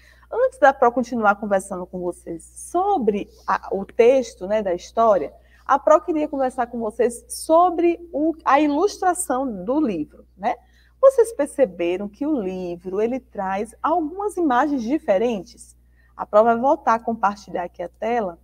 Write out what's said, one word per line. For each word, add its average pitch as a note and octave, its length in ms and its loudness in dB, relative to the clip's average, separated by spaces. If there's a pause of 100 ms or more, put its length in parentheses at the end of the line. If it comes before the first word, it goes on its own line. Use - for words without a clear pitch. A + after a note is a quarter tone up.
(320)
Antes B4+ 280 -2
da C4+ 120 6
Pro B3 200 2
continuar A#3 440 0
conversando F#3+ 500 -4
com F#3 140 -12
vocês F3 440 -10
sobre D#4+ 840 -2 (180)
a, - 280 -4
o G3 80 -4
texto, A#3 640 2
né, G#3+ 140 0
da F#3+ 120 -2
história, F#3+ 600 0 (320)
a C#4 140 2
Pro D#4+ 220 4
queria D4+ 260 -2
conversar C4 400 -4
com B3 120 -10
vocês A3+ 480 -4
sobre E4+ 720 2 (140)
o, D#4 200 0 (120)
a C4+ 140 4
ilustração C#4+ 1080 -2
do C4+ 140 0
livro, F#3+ 460 -4 (120)
né? G3 180 -4 (460)
Vocês B4 320 4
perceberam F#3 720 -2
que C#4 200 -8
o D4+ 120 -2
livro, F#3 640 -8
ele A#3+ 180 -2
traz G3+ 600 -8
algumas F4 560 -4
imagens C#4+ 460 0
diferentes? A3 920 -4 (400)
A - 120 -10
Pro G#3 160 4
vai A#3 140 4
voltar C4+ 360 2
a A#3 60 0
compartilhar G3+ 640 -4
aqui F3+ 180 -12
a F3 80 -10
tela A3 540 -4